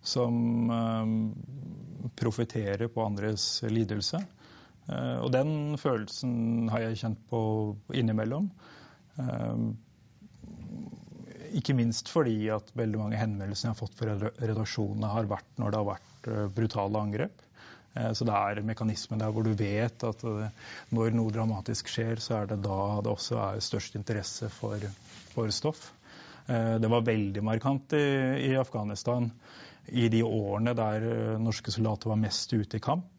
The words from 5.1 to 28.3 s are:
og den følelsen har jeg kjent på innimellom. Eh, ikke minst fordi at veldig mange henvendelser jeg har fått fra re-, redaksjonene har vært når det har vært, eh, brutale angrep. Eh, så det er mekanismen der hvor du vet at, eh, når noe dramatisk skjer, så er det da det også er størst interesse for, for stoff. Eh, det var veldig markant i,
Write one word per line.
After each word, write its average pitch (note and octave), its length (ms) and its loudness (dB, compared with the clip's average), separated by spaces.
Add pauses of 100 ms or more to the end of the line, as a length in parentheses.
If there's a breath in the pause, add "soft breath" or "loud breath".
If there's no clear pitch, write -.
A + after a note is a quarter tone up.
og B2+ 120 0
den D3 460 2
følelsen A#2 920 0
har A2+ 120 2
jeg A2+ 160 -2
kjent A2 200 -2 (120)
på A2 460 0 (180)
innimellom. A#2+ 580 2 (680 loud breath)
Eh, A#2 560 -2 (1800)
ikke C#3 180 2
minst A#2 340 2
fordi A2 400 4
at G#2+ 260 -2
veldig A2 240 0
mange G#2+ 180 0
henvendelser G#2 520 -2
jeg A2+ 40 0
har - 140 -6
fått - 100 -12
fra G#2+ 180 -2
re-, G#2 220 -2
redaksjonene G#2+ 720 -2
har G#2+ 160 0
vært G2+ 220 -4 (100)
når G#2+ 140 0
det G#2+ 80 0
har G2+ 100 0
vært, - 380 -10
eh, G#2+ 200 0
brutale G#2+ 540 0
angrep. G#2+ 420 -2 (520 loud breath)
Eh, A#2 180 0
så A#2 120 -2
det G#2+ 100 2
er G2+ 280 2
mekanismen A2 560 -2
der G#2+ 120 0
hvor A2 120 0
du A2 100 4
vet G#2+ 500 0
at, A2+ 200 -2
eh, G#2+ 260 -2 (420 loud breath)
når A2+ 220 4
noe A2+ 180 4
dramatisk A2 560 -2
skjer, A2+ 320 -2
så A2 240 -2
er - 40 -2
det G#2 140 -2
da G2+ 400 0
det A2 100 0
også A2+ 300 -2
er G2+ 180 -2
størst - 360 -4
interesse G#2 540 -4
for, G#2+ 280 -6 (560 loud breath)
for A2 180 0
stoff. - 400 -4 (560 loud breath)
Eh, A2+ 320 2
det A2 100 4
var A#2 120 6
veldig G#2 420 2
markant B2+ 500 0
i, D3 120 4 (460)